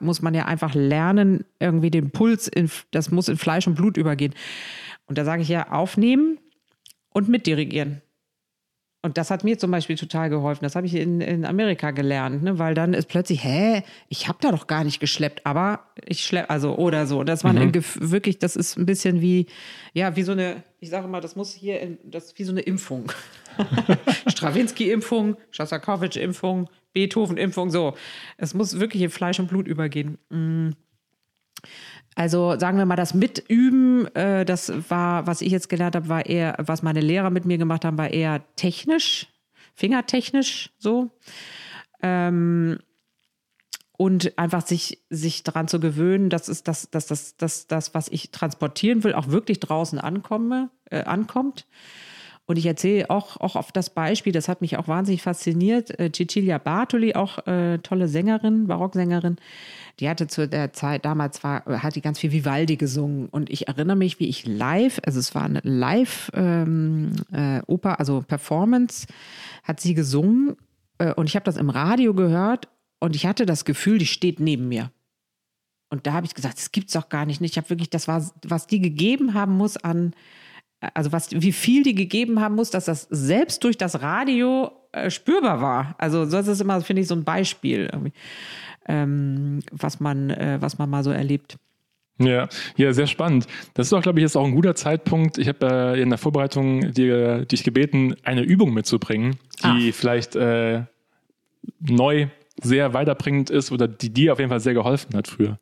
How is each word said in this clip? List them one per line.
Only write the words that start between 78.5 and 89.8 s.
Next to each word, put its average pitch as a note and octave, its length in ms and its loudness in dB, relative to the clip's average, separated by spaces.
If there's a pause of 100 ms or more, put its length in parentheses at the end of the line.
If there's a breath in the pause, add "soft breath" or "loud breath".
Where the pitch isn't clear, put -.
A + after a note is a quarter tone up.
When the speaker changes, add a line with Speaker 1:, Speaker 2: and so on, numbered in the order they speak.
Speaker 1:
die G#3+ 140 2
gegeben G3+ 520 2
haben G3 240 2
muss G#3 200 0
an, E3+ 360 0 (800 loud breath)
also D3+ 200 -2
was, E3 180 -4
wie E3+ 220 2
viel C4+ 300 4
die C4 120 4
gegeben G#3+ 460 2
haben G#3+ 140 2
muss, A3+ 140 2
dass F#3+ 160 -2
das D#3+ 240 -2
selbst D#3 540 2
durch A#3+ 140 2
das F3 240 -2
Radio, B3 720 0 (200)
äh, - 180 -2
spürbar B3 520 2
war. C#3 360 0
Also D#3+ 280 2
das F#3+ 220 0
ist G3+ 140 0
immer, G3 200 2
finde F#3+ 200 0
ich, F3+ 60 0
so F3 80 0
ein E3 80 0
Beispiel D3+ 680 0
irgendwie, - 220 -6 (760 loud breath)
ähm, C#3+ 720 0 (100)
was C#3+ 280 -6